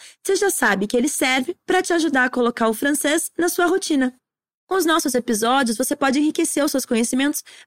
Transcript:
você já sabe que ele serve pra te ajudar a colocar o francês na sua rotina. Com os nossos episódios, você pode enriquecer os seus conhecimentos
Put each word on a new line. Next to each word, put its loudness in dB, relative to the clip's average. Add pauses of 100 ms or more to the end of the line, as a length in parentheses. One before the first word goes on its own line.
(240)
você 0
já 0
sabe 0
que -2
ele 2
serve -2 (120)
pra 2
te -4
ajudar 2
a 0
colocar 0
o 0
francês -2
na 2
sua 0
rotina. 0 (500)
Com -4
os 0
nossos 0
episódios, 0
você -2
pode 0
enriquecer 0
os 0
seus -2
conhecimentos -2 (220)